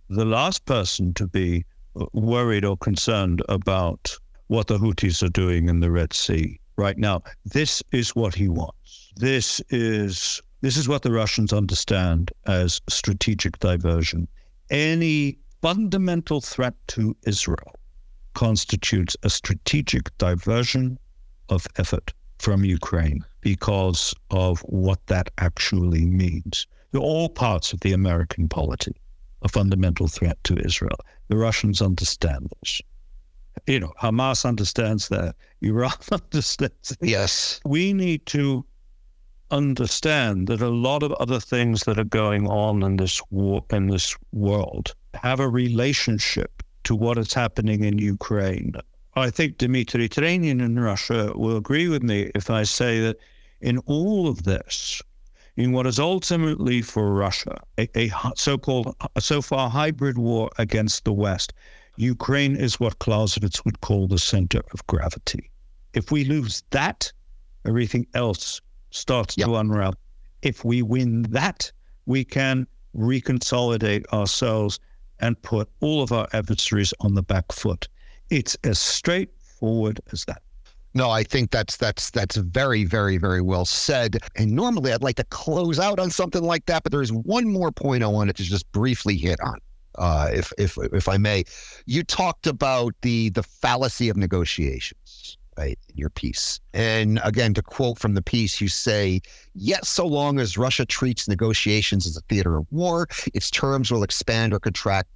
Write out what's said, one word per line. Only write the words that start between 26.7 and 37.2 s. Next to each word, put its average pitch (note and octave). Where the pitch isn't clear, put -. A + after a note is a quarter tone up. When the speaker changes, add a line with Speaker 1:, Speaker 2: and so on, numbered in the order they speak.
Speaker 1:
They're C3+
all D#3
parts A2
of F2
the G2
American E2+
polity, -
a G2
fundamental F#2
threat E2
to F2+
Israel. -
The G#2+
Russians A2
understand E2+
this. -
You C3+
know, D#2+
Hamas B2
understands G#2+
that. F#2
Iran A#2
<laughs> -
understands -
that. -
Speaker 2:
Yes. -